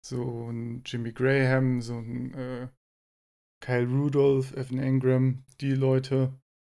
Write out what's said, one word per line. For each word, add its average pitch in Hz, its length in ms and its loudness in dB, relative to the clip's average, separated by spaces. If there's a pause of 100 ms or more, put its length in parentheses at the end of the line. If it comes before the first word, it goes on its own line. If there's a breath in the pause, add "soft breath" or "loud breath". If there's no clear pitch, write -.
So 120 440 -6
ein 117 360 -8
Jimmy 117 260 -6
Graham, 131 680 2
so 117 160 -8
ein, 120 360 -8
äh, 127 360 -10 (920)
Kyle 123 260 0
Rudolph, 139 640 2
Evan 131 260 -6
Engram, 131 680 2 (140)
die 139 140 0
Leute, 131 680 0 (260)